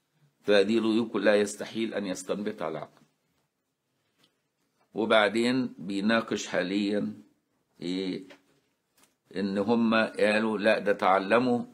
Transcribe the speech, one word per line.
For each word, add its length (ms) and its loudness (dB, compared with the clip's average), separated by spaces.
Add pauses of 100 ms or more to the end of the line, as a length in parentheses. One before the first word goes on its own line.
(420)
فهذه 360 4
الغيوب 320 2
كلها 260 2
يستحيل 580 -2
أن 120 -6
يستنبطها 640 -6
العقل. 320 -12 (1900)
وبعدين 840 2
بيناقش 680 -2
حالياً 680 -2 (680)
إيه؟ 420 -6 (1120)
إن 220 -4
هم 380 2
قالوا 600 2
لا، 220 2
ده 140 0
تعلموا 720 2 (100)